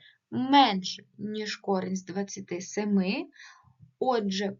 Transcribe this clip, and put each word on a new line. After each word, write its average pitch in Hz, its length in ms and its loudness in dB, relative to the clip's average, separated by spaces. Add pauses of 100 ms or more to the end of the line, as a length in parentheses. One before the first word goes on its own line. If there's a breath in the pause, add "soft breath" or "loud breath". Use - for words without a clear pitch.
(320 loud breath)
менше, 240 720 4 (140)
ніж 214 400 -6
корінь 185 380 -2
з 185 100 -8
двадцяти 190 560 -8
семи. 208 640 0 (720 loud breath)
Отже, 202 600 0